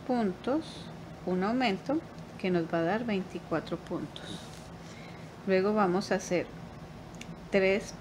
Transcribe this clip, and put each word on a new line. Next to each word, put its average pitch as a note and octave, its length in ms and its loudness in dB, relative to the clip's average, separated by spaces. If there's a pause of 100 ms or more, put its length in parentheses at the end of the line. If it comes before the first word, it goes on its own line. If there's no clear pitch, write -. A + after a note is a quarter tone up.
puntos, A#3+ 600 2 (600)
un F#3 200 2
aumento B3 560 2 (380)
que F#3+ 120 2
nos E3+ 140 4
va E3 140 2
a E3 40 4
dar G#3 220 2
veinticuatro F#3 720 -2
puntos. - 480 -6 (1200)
Luego F#3+ 280 4
vamos G3 360 4
a F#3+ 60 4
hacer F3 320 0 (1040)
tres G3 480 6